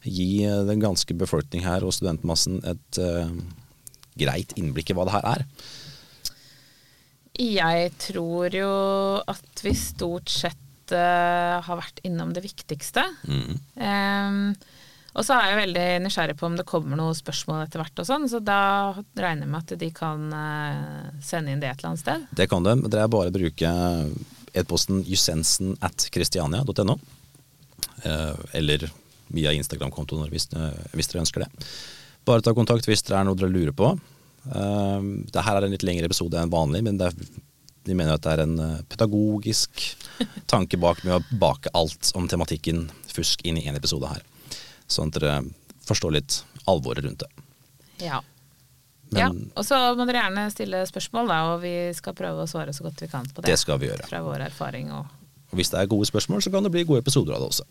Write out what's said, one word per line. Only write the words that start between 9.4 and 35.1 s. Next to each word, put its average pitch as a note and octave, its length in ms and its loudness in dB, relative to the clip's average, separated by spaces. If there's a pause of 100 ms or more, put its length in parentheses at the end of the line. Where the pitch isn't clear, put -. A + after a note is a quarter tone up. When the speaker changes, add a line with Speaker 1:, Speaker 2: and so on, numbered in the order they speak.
Speaker 2:
vi G3+ 100 0
stort F3 540 -4
sett, - 300 -2 (340)
eh, F3 720 4
har F3 160 -6
vært - 260 -12
innom E3 300 -2
det F3+ 100 -6
viktigste. - 600 -4 (240)
Speaker 1:
Mhm. C2+ 320 -2 (180)
Speaker 2:
Ehm, G3+ 760 0 (600)
og A3 80 0
så C4 160 4
er G3 160 4
jeg G3+ 180 2
veldig F3+ 280 2
nysgjerrig E3 360 0
på - 100 -6
om E3+ 100 0
det - 80 -4
kommer D3+ 320 -2
noen D#3+ 180 0
spørsmål D#3 520 -4
etter D#3+ 120 -10
hvert D#3+ 200 -8
og F3 60 -4
sånn, C#4 240 0
så A#3 140 -4
da G3 500 2 (220)
regner E3+ 260 -2
jeg C#3+ 60 -6
med D#3+ 240 -6
at F3+ 80 -6
de E3 120 -4
kan, D3+ 420 -6
eh, D3 760 -6 (100)
sende D#3+ 300 -4
inn C#3 80 0
det C#3 100 -2
et B2+ 100 -6
eller E3 120 -6
annet E3 80 -4
sted. D4+ 340 -4
Speaker 1:
Det F#3+ 160 2
kan F3+ 140 2
de. F#3 120 6 (140)
Dere G#2+ 140 4
er A2 40 4
bare G2+ 220 4
å - 20 -2
bruke E2+ 840 2 (380)
e-posten F#2 520 2
jusensen F#2 760 0
at - 300 -2
christiania F2 540 0
dot G#2+ 140 0
N G2+ 100 4
O. F3 100 2 (1040)
Eh, D#2 320 0 (180)
eller D2+ 360 2 (420)
via D2+ 200 2
Instagram-kontoen D2 720 -2
vår D2 60 -8
hvis, D#2+ 220 -2
eh, D#2 200 -2 (220)
hvis D#2 120 -2
dere F2 140 -2
ønsker D#2+ 240 0
det. - 60 -18 (760)
Bare A#2 160 6
ta A#2 120 4
kontakt A#2 320 4
hvis G#2+ 180 4
det - 120 -2
er G2 80 4
noe G2 120 4
dere F#2 140 2
lurer F2 220 4
på. B2+ 280 4 (500)
Eh, G2+ 520 0 (300)